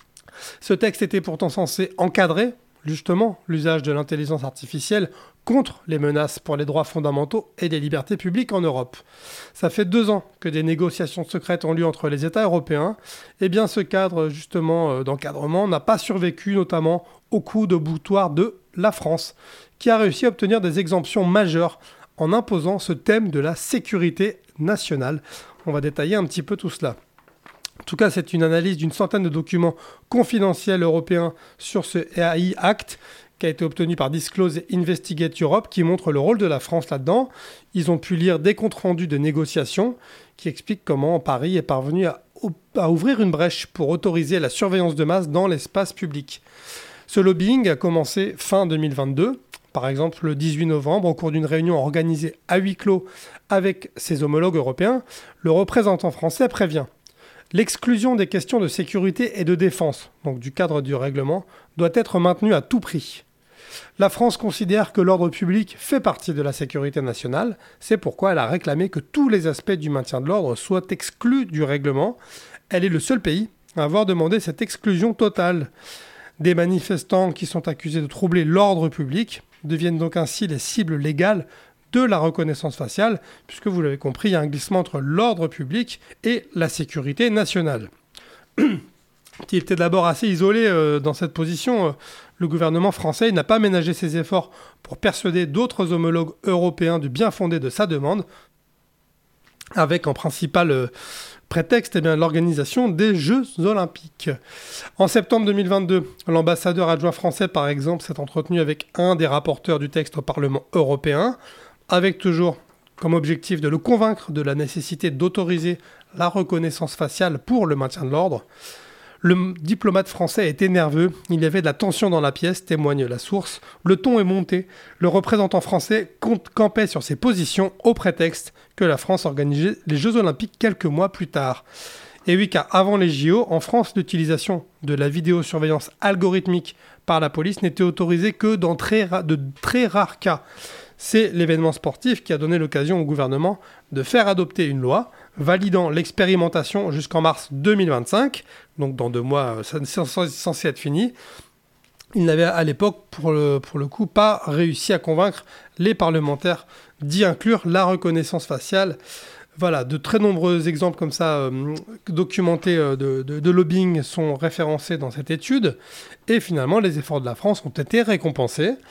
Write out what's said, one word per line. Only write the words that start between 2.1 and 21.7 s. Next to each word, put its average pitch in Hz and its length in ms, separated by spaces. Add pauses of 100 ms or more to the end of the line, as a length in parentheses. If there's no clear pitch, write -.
justement, 175 540 (100)
l'usage 160 340
de 147 100
l'intelligence 147 520
artificielle 151 680 (340)
contre - 420
les 156 120
menaces 147 400
pour 147 200
les 147 80
droits 147 180
fondamentaux 147 720
et 175 120
les 156 100
libertés 151 380
publiques 202 340
en 190 80
Europe. 131 380 (560)
Ça 170 160
fait 208 160
deux 214 240
ans 196 140 (160)
que 170 100
des 156 120
négociations 165 640
secrètes 175 400
ont 160 80
lieu 165 140
entre 156 240
les 147 160
États 214 180
européens. 170 540 (420)
Eh 190 80
bien, 202 180
ce 214 140
cadre, 175 480
justement, 160 640
euh, 131 140
d'encadrement 143 600
n'a 165 140
pas 220 160
survécu, 185 580
notamment 170 520 (240)
au - 100
coup 214 260
de 175 100
boutoir 165 520
de 175 300 (160)
la 208 180
France, - 420 (440)
qui - 100
a 226 80
réussi 220 300
à - 20
obtenir 214 320
des 175 180
exemptions 185 460
majeures 175 560 (380)